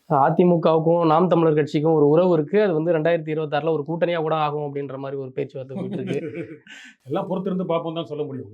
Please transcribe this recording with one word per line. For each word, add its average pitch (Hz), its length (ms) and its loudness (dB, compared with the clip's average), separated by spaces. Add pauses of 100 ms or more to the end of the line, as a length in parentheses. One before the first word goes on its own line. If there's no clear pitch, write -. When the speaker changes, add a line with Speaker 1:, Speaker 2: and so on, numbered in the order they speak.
Speaker 1:
அதிமுகவுக்கும் 165 960 4
நாம் 165 220 4
தமிழர் 165 260 4
கட்சிக்கும் 151 400 0
ஒரு 147 140 6
உறவு 175 260 4
இருக்கு. 156 300 0
அது 190 100 2
வந்து 160 200 0
ரெண்டாயிரத்தி 160 440 0
இருபத்தாறுல 151 340 -2
ஒரு 147 160 -2
கூட்டணியா 170 300 -2
கூட 160 180 0
ஆகும் 151 280 -2
அப்படின்ற 139 340 -8
மாதிரி 139 240 -8
ஒரு 127 100 -10
பேச்சுவார்த்தை 135 460 -8
போயிட்டு 196 260 -6
இருக்கு. 160 440 -6
Speaker 2:
<laughs> - 180 -20 (380)
எல்லாம் 180 260 -6
பொறுத்திருந்து 185 340 -4
பார்ப்போம் 165 300 -2
தான் 165 120 -6
சொல்ல 151 180 -8
முடியும். 131 300 -10